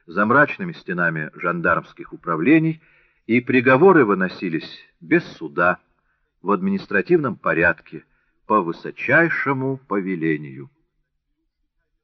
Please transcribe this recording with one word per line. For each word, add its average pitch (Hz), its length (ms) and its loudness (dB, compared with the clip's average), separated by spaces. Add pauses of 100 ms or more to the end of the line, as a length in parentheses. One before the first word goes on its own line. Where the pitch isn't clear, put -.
за 90 180 -2
мрачными 120 460 2
стенами 82 640 -4
жандармских 87 800 -4
управлений, 151 680 0 (460)
и 120 140 2
приговоры 131 640 4
выносились 92 760 -4 (220)
без 165 220 0 (100)
суда, 85 460 -2 (600)
в 92 100 -2
административном 98 840 0
порядке, 82 720 -2 (400)
по 107 160 2
высочайшему 135 1160 -2
повелению. 80 920 -4 (1300)